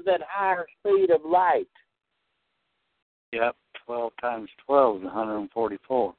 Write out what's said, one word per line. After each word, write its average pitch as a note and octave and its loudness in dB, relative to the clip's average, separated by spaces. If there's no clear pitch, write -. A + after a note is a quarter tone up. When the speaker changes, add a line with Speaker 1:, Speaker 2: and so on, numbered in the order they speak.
Speaker 1:
that F3+ 2
higher F#3+ -2
speed G3 4
of D#3 4
light. E3 2
Speaker 2:
Yep, A#2 0
twelve A#2+ -6
times A#2 -6
twelve B2+ 4
is - -16
a F2+ -8
hundred G#2+ -6
and G2+ -8
forty-four. A2 -4